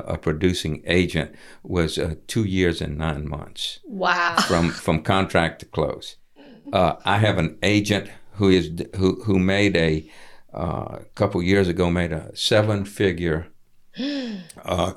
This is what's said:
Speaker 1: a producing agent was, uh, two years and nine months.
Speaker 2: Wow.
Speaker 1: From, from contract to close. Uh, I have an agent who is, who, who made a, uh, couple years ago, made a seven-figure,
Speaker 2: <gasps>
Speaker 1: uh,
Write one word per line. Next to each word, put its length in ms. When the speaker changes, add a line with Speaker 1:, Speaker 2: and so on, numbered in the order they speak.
Speaker 1:
a 160
producing 680
agent 460
was, 340
uh, 160
two 160
years 360
and 160
nine 320
months. 560
Speaker 2:
Wow. 520
Speaker 1:
From, 220
from 320
contract 600
to 40
close. 520
Uh, 340
I 120
have 220
an 240
agent 440
who 160
is, 220
who, 260
who 160
made 360
a, 320
uh, 460
couple 260
years 260
ago, 220
made 220
a 240
seven-figure, 1120
Speaker 2:
<gasps> 680
Speaker 1:
uh, 340